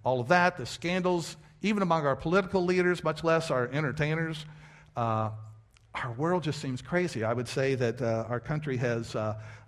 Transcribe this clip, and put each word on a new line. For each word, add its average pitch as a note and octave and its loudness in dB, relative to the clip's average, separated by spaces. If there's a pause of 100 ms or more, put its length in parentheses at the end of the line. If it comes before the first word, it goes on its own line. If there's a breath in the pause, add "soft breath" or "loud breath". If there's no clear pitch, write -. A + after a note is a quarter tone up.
all B2+ 2
of A#2+ -4
that, F3+ 6
the A#2+ -6
scandals, F3+ -2 (260 loud breath)
even G3+ 2
among E3 2
our C3+ 2
political F#3 2
leaders, F3+ 2
much D#3 -2
less D#3+ 4
our B2+ 2
entertainers, D#3 -2 (500 loud breath)
uh, A2 0 (640)
our B2 -6
world D#3+ 0
just D3 -2
seems C3 -6
crazy. F3 -2
I A2 2
would A#2+ -2
say C3+ 0
that, A#2+ 0
uh, A2+ 0
our A#2+ -2
country D3+ -4
has, A#2 -2
uh, G#2+ -2 (280 loud breath)